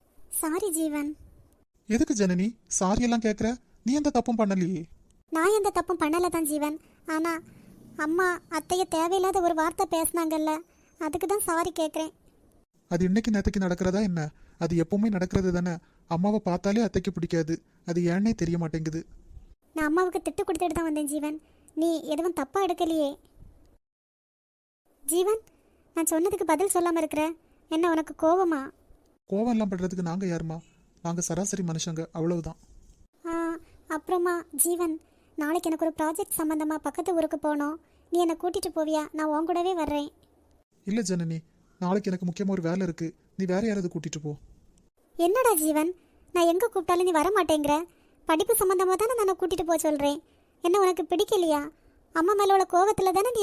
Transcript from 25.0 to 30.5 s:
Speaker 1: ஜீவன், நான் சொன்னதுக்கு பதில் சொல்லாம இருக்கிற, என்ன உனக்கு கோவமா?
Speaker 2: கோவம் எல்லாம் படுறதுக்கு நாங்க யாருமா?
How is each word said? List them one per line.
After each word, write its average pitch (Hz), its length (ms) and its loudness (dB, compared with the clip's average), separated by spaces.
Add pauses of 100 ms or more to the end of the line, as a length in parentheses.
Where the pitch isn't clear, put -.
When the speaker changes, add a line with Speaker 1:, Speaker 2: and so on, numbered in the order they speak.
Speaker 1:
ஜீவன், 381 380 0 (540)
நான் 330 160 -2
சொன்னதுக்கு 339 400 0
பதில் 359 240 2
சொல்லாம 349 260 2
இருக்கிற, 302 220 -2 (480)
என்ன 330 180 2
உனக்கு 320 280 0
கோவமா? 330 440 2 (680)
Speaker 2:
கோவம் 226 260 0
எல்லாம் 214 160 0
படுறதுக்கு 180 380 -4
நாங்க 190 160 -4
யாருமா? 165 340 -4 (440)